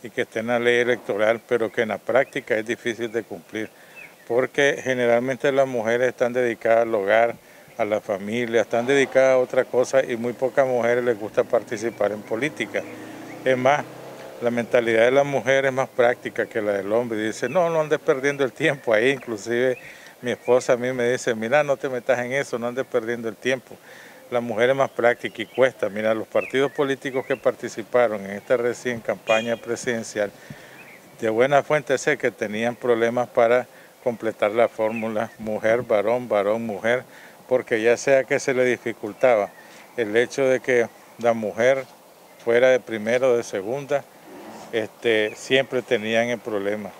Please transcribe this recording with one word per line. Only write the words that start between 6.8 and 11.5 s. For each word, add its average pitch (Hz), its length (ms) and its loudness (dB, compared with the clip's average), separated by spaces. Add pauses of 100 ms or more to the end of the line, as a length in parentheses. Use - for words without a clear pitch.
al 113 120 0
hogar, 110 400 2 (420)
a 117 60 -2
la 104 160 0
familia, 113 640 -2
están 120 260 -2
dedicadas 131 460 4
a 131 60 4
otra 127 260 0
cosa 127 360 2
y - 140 -4
muy 117 160 -4
pocas 131 340 0
mujeres 120 380 2
les 117 160 0
gusta 110 240 -2
participar 104 720 -2